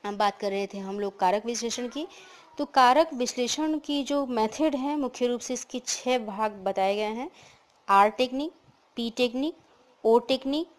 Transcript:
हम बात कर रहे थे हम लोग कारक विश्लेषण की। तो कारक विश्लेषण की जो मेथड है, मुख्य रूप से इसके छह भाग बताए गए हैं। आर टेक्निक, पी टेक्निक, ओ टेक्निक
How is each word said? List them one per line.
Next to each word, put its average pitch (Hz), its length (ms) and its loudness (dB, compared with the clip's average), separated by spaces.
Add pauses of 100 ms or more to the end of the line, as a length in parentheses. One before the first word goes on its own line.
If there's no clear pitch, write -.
हम 208 120 -6
बात 202 220 0
कर 202 120 -2
रहे 196 160 -2
थे 202 100 -12
हम 196 220 -8
लोग 202 200 -6
कारक 202 260 2
विश्लेषण 233 420 -6
की। 285 200 -8 (500)
तो 294 80 -2
कारक 277 480 6
विश्लेषण 254 680 -2
की 285 240 -4
जो 277 220 0
मेथड 247 500 0
है, 285 220 -2
मुख्य 254 300 -2
रूप 240 140 -2
से - 120 -8
इसके 247 320 -8
छह - 340 -2
भाग 214 320 -4
बताए 196 440 0
गए 208 60 -2
हैं। 226 300 -4 (580)
आर 202 200 8
टेक्निक, 254 420 -2 (440)
पी 233 220 -4
टेक्निक, 254 380 0 (480)
ओ 226 160 6
टेक्निक 269 480 -2 (120)